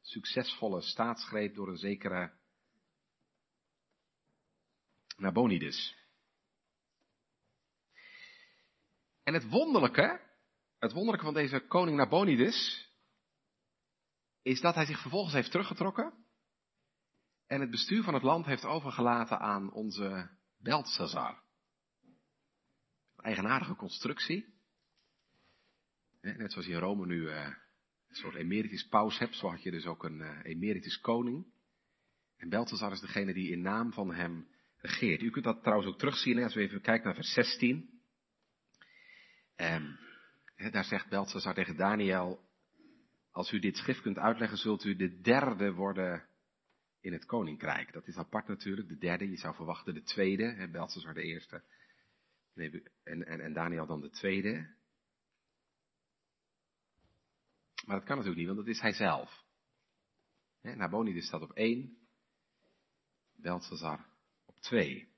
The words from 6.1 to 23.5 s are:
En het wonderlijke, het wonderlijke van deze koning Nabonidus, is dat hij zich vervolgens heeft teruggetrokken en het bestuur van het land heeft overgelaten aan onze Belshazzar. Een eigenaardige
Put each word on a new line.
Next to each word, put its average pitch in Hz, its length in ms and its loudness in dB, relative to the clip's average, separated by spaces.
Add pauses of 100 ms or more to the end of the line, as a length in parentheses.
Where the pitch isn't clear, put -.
En 151 120 2
het 123 140 0
wonderlijke, 165 720 6 (580)
het 110 140 2
wonderlijke 196 320 0
van 151 100 0
deze 139 320 2
koning 170 300 4
Nabonidus, 147 920 4 (1500)
is 131 180 2
dat 170 140 6
hij 160 120 4
zich 147 140 -4
vervolgens 160 340 -2
heeft 127 160 4
teruggetrokken 190 760 -2 (1200)
en 135 140 0
het 127 100 0
bestuur 190 320 2
van 180 120 0
het 131 80 2
land 151 240 6
heeft 135 180 0
overgelaten 120 760 2
aan 101 340 0
onze 98 580 -4 (280)
Belshazzar. 92 840 -2 (1700)
Een - 80 -20
eigenaardige 120 520 0